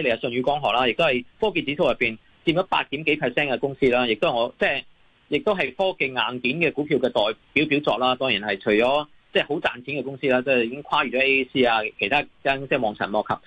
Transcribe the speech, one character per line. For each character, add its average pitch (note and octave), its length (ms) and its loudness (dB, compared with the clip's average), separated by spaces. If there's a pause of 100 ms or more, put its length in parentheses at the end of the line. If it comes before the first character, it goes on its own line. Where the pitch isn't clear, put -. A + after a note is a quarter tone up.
利 C#3 100 0
啊， A2+ 100 0
舜 C3 100 -4
宇 B2 100 -2
光 D3 200 0
學 B2+ 60 0
啦， A#2+ 200 2
亦 A2+ 60 0
都 E3+ 100 0
係 B2+ 220 0 (140)
科 G#3+ 120 0
技 E3 100 -2
指 C#3+ 140 -4
數 F3+ 80 0
入 C3+ 80 4
邊 A2+ 260 -2 (280)
佔 D#3+ 80 2
咗 F3+ 140 0
八 C#3+ 160 0
點 D3 200 -8
幾 D3+ 140 0
percent C#3 360 -2
嘅 A2+ 60 -2
公 C#3 160 -4
司 C3+ 140 2
啦， B2 180 2
亦 A2 80 0
都 E3 140 0
係 C#3 40 0
我， A#2 260 0
即 G#3 60 0
係， C#3 180 -2 (460)
亦 D3 100 0
都 G#3+ 160 0
係 C#3 200 -4
科 F#3+ 220 0
技 D3+ 80 -2
硬 B2+ 540 -2
件 E3 100 2
嘅 - 40 -6
股 D3 100 -2
票 D3 160 0
嘅 B2 100 0
代 A2 280 0 (160)
表 D3 120 2
表 D3+ 140 0
作 C#3+ 180 0
啦。 B2+ 180 2
當 C3 160 -2
然 G2+ 100 -2
係 G2+ 180 -4
除 A2+ 120 -2
咗， C3 360 2 (260)
即 G3 60 4
係 - 80 0
好 - 80 -2
賺 B2 280 -4
錢 D3+ 120 -8
嘅 C3+ 80 -6
公 C3+ 140 -10
司 C#3+ 100 -2
啦， B2+ 140 4
即 B2+ 80 -4
係 B2 140 4
已 A2+ 60 -4
經 C#3 140 -10
跨 D3 200 2
越 B2 160 -2
咗 - 20 4
A C3+ 200 2
A B2+ 100 -4
C C3+ 140 4
啊， A2+ 140 4 (200)
其 G2+ 100 -2
他 C#3+ 120 2 (220)
間 C3+ 240 -2
即 D3+ 80 0
係 C3+ 40 2
望 G#2+ 160 -2
塵 G#2+ 140 -4
莫 G#2+ 180 0
及。 G#2+ 80 0 (120)